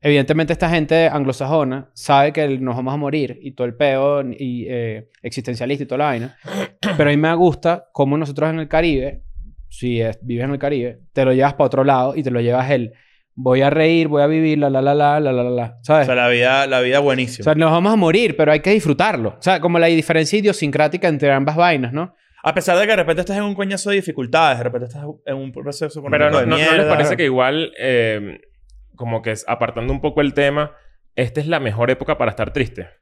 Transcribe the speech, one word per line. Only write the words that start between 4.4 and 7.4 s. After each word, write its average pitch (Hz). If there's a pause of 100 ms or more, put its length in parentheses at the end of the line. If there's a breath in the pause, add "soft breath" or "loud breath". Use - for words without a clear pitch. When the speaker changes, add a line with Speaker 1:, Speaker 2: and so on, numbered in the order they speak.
Speaker 1:
eh, 113 (140)
existencialista 123
y -
toda 127
la 143
vaina. 127 (280 loud breath)
<clears throat> -
Pero 147
a -
mí 143
me 160
gusta 170